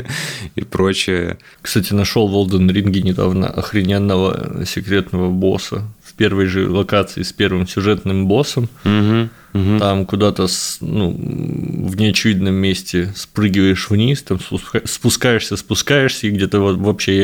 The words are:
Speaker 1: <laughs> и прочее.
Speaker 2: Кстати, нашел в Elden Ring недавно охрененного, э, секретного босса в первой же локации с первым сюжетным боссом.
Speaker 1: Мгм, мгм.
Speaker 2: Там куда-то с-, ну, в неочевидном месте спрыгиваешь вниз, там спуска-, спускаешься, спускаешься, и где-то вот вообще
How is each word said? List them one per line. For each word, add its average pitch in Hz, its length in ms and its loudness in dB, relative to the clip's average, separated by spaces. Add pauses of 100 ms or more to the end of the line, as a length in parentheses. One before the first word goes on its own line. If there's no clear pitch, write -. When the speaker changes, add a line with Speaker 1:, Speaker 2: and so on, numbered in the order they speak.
(200)
Speaker 1:
<laughs> - 340 -10
и 98 80 -4
прочее. 92 760 -2 (240)
Speaker 2:
Кстати, 101 320 -2
нашел 101 340 2
в 98 60 0
Elden 92 360 4
Ring 98 200 2 (120)
недавно 92 460 0
охрененного, 98 1120 -2
э, - 60 -6
секретного 92 640 -2
босса 95 520 -2 (220)
в - 100 -20
первой 98 320 2
же 95 220 0
локации 95 540 0
с 90 100 -8
первым 92 340 0
сюжетным 95 600 0
боссом. 120 400 0 (160)
Speaker 1:
Мгм, 110 460 2 (240)
мгм. 101 260 2
Speaker 2:
Там 98 260 2
куда-то 98 400 0
с-, - 340 -6
ну, 104 300 -2
в - 840 -6
неочевидном 98 580 2
месте 95 600 -2
спрыгиваешь 95 760 2
вниз, 120 320 2
там 92 160 -2
спуска-, - 480 -6
спускаешься, 117 680 0
спускаешься, 127 720 0
и - 20 0
где-то 98 300 2
вот 98 160 4
вообще 98 480 2